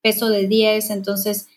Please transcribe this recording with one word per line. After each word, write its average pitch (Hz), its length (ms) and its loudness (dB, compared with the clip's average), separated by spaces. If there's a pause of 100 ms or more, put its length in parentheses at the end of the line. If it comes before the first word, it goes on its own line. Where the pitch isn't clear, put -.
peso 220 280 0
de 202 180 2
diez. 214 420 2
Entonces, 202 680 -6